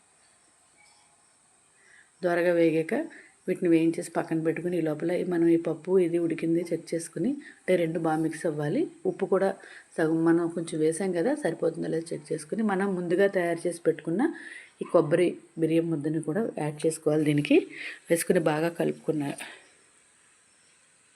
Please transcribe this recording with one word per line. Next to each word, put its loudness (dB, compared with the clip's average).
దోరగా 2
వేగాక 4
వీటిని 0
వేయించేసి 2
పక్కన -2
పెట్టుకుని -2
ఈ 0
లోపల -2
మనం 2
ఈ 6
పప్పు 0
ఇది 2
ఉడికింది 0
చెక్ -6
చేసుకుని, -4
అంటే -2
రెండు 0
బాగా 0
మిక్స్ -2
అవ్వాలి. -2
ఉప్పు -4
కూడా 0
సగం 2
మనం 4
కొంచెం -6
వేసాం 0
కదా, 0
సరిపోతుందో -2
లేదో -4
చెక్ -8
చేసుకుని -6
మనం 0
ముందుగా 2
తయారు 0
చేసి -6
పెట్టుకున్న 0
ఈ -10
కొబ్బరి 2
మిరియం 2
ముద్దని -2
కూడా -4
యాడ్ -4
చేసుకోవాలి. 0
దీనికి 4
వేసుకుని 2
బాగా 0
కలుపుకున్న, -2